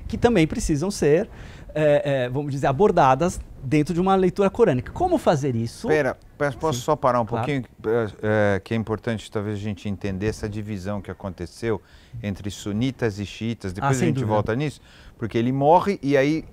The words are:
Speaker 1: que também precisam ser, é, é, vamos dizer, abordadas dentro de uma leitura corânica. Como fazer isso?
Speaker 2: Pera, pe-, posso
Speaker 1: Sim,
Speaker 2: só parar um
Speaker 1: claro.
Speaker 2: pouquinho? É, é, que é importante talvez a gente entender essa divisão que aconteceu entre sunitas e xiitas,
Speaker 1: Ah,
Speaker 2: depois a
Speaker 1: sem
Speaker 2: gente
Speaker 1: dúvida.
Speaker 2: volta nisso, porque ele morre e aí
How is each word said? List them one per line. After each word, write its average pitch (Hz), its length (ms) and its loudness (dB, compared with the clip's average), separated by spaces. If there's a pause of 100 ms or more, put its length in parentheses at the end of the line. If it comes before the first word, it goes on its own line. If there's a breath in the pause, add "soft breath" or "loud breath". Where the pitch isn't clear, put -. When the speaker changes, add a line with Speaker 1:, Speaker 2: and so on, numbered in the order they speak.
Speaker 1:
que 226 120 -6
também 214 280 4
precisam 160 440 -2
ser, 165 380 4 (460 loud breath)
é, 143 500 2
é, 123 60 -2
vamos 143 200 -4
dizer, 139 160 -2
abordadas 165 720 4 (240)
dentro 151 300 0
de 165 80 0
uma 190 140 4
leitura 190 360 4
corânica. 160 420 2
Como 349 260 0
fazer 139 380 2
isso? 117 320 -4
Speaker 2:
Pera, 147 280 2 (200)
pe-, 143 200 0
posso 156 220 -2
Speaker 1:
Sim, 123 60 -10
Speaker 2:
só 151 120 0
parar 123 240 2
um 110 60 -2
Speaker 1:
claro. 117 200 -4
Speaker 2:
pouquinho? 139 180 -4 (580)
É, 104 340 2
é, 90 40 -4
que - 140 -10
é - 20 0
importante 110 540 -4
talvez 104 260 -4
a 98 40 -8
gente 104 280 -8
entender 98 380 -4
essa 110 220 -4
divisão 104 540 -8
que - 80 -12
aconteceu 98 720 -6 (420 soft breath)
entre 101 280 -6
sunitas 107 680 -4
e 101 80 -6
xiitas, 107 460 -8
Speaker 1:
Ah, - 20 -12
Speaker 2:
depois 135 220 0
a - 20 0
Speaker 1:
sem 123 100 2
Speaker 2:
gente 139 80 0
Speaker 1:
dúvida. 113 160 -2
Speaker 2:
volta 107 240 0
nisso, 143 240 -6 (380 soft breath)
porque 113 180 -6
ele 120 160 0
morre 165 500 4
e 139 140 2
aí 147 360 2